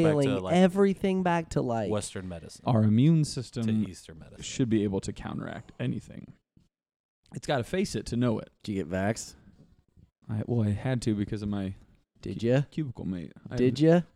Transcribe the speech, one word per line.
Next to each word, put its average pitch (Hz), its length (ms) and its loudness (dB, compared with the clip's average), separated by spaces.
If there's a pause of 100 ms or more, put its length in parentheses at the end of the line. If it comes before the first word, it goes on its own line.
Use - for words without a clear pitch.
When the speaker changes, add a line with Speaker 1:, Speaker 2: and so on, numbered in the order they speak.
Speaker 1:
back - 0 - (140)
to, 143 60 2
Speaker 2:
scaling 135 200 0
Speaker 1:
like, 92 140 0
Speaker 2:
everything 190 680 4
back 170 280 0
to, 143 120 0
like, 113 260 -2
Speaker 1:
Western 104 400 -4
medicine? - 380 -14
Speaker 3:
Our 117 160 4
immune 123 400 6
Speaker 1:
To - 80 0
Speaker 3:
system 110 580 -2
Speaker 1:
Eastern 82 300 -18
medicine. - 240 -18
Speaker 3:
should - 260 -2
be 104 140 4
able 98 200 0
to 101 100 -6
counteract - 680 -10
anything. - 540 -8 (1040)
It's - 100 -12
gotta 139 160 0
face 185 320 -4
it 110 120 -6
to 123 100 -6
know 120 240 0
it. - 100 -14 (140)
Speaker 2:
Did 107 80 -6
you 95 120 -2
get 76 60 -10
vaxxed? 98 440 -4 (960)
Speaker 3:
I, 107 180 -4
well, 113 200 0
I 104 60 2
had 123 300 -2
to 110 120 0
because 101 280 -4
of 107 60 -4
my 98 260 -6 (460)
Speaker 2:
Did 101 200 -8
Speaker 3:
cu-, 113 80 0
Speaker 2:
ya? 131 140 4 (100)
Speaker 3:
cubicle 147 320 -8
mate. 90 280 -8 (160)
I - 60 -10
Speaker 2:
Did 123 200 2
Speaker 3:
was, 135 80 -4
Speaker 2:
ya? 165 180 8 (160)